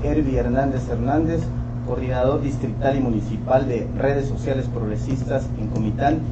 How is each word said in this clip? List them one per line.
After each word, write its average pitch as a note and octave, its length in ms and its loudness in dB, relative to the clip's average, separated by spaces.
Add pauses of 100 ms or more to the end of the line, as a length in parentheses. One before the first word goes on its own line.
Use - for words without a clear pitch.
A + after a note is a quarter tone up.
Hervi C#3+ 340 2
Hernández B2 520 0
Hernández, D3 520 2 (460)
coordinador B2+ 560 0
distrital B2+ 540 0
y - 40 0
municipal A2+ 680 2
de A#2 280 -2
redes C#3 320 2
sociales C3 440 -2
progresistas A#2+ 760 -2 (120)
en A2+ 100 -2
Comitán, A#2+ 520 0 (120)